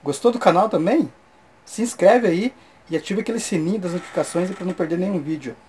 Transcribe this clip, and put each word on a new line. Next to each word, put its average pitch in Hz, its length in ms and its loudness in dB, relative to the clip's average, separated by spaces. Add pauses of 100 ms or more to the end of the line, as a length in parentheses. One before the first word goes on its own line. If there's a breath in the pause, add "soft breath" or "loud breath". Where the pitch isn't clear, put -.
Gostou 143 280 2
do 247 80 -4
canal 190 300 4
também? 185 420 2 (540)
Se - 160 -12
inscreve 233 480 4
aí 190 260 0 (360 soft breath)
e 165 60 -2
ativa 190 240 -2
aquele 226 200 -4
sininho 180 380 -2
das 180 140 -4
notificações 175 580 -4
pra 190 160 -8
não 180 80 -4
perder 170 240 -2
nenhum 185 220 -2
vídeo. 143 360 -8 (120)